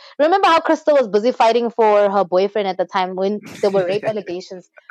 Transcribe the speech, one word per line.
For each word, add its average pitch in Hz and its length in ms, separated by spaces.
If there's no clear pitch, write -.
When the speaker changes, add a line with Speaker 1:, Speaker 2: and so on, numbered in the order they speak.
Speaker 1:
remember 381 260
how 330 140
Crystal 311 340
was 254 140
busy 208 240
fighting 233 380
for 208 380
her 196 160
boyfriend 196 440
at 185 80
the 185 80
time 185 320
when 202 240
there 202 120
were 196 120
rape 196 200
Speaker 2:
<laughs> - 20
Speaker 1:
allegations? 185 640